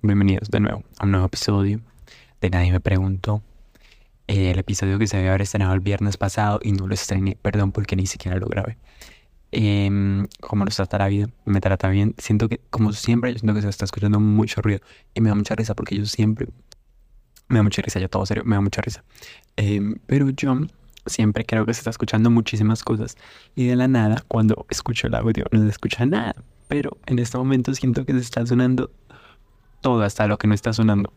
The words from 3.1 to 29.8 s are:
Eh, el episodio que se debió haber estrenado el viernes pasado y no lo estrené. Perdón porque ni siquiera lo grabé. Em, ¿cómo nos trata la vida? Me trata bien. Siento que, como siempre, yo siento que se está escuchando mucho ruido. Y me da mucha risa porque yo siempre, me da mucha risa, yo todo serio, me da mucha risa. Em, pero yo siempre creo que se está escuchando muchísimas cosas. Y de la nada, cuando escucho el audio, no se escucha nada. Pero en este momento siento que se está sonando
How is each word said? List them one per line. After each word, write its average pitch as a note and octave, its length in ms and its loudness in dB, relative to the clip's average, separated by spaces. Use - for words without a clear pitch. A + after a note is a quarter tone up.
Eh, F#2+ 240 2
el F#2 80 0
episodio G2 400 -2
que G#2+ 80 2
se G2+ 80 -2
debió F#2 160 2
haber G2 100 2
estrenado F#2+ 320 0
el F#2+ 60 2
viernes G2+ 360 -2
pasado G#2 460 0
y G#2+ 80 -2
no F#2+ 160 0
lo G2 80 -2
estrené. G2 480 -2
Perdón G2+ 300 0
porque G2+ 240 -2
ni F#2 100 0
siquiera F#2 320 -4
lo - 80 -4
grabé. G#2+ 320 -4
Em, G2+ 720 2
¿cómo G2+ 240 -2
nos G2+ 120 -2
trata G2 220 -2
la G2 100 2
vida? G2+ 200 0
Me G2 160 2
trata F#2+ 300 0
bien. G2+ 260 2
Siento G#2+ 320 0
que, A2+ 120 -4
como A2 220 2
siempre, A#2 400 0
yo A#2 60 -8
siento G#2+ 160 0
que G#2+ 60 0
se G#2 80 -2
está G2+ 160 -4
escuchando G#2 340 0
mucho G#2+ 440 2
ruido. G2+ 180 0
Y A2 60 -2
me A2 80 4
da G#2 60 2
mucha G#2 200 -2
risa A2 200 -2
porque - 220 -6
yo G2+ 100 -2
siempre, G#2+ 420 0
me A#2+ 100 2
da G#2+ 40 4
mucha G2+ 200 0
risa, - 180 -4
yo F#2 80 -4
todo G2 180 -2
serio, G#2 200 -4
me A2 100 2
da G2 60 2
mucha G2+ 180 -2
risa. - 240 -8
Em, G#2 400 0
pero C#3 240 2
yo C3+ 280 0
siempre - 380 0
creo A2 220 0
que A2+ 80 0
se A2 60 -8
está A2+ 100 -6
escuchando A2+ 400 2
muchísimas A2 520 2
cosas. A2+ 340 -4
Y B2 120 0
de B2 100 2
la B2+ 120 2
nada, A2+ 400 2
cuando A2 420 2
escucho - 360 -6
el A#2 80 -2
audio, A2+ 380 0
no G#2+ 80 4
se G#2+ 80 4
escucha A2 380 -2
nada. D3 280 -2
Pero C#3+ 280 -4
en B2 120 0
este A#2+ 180 -2
momento C3 380 0
siento C3 320 -2
que C#3+ 80 -2
se B2+ 60 2
está A#2+ 260 -4
sonando B2+ 440 2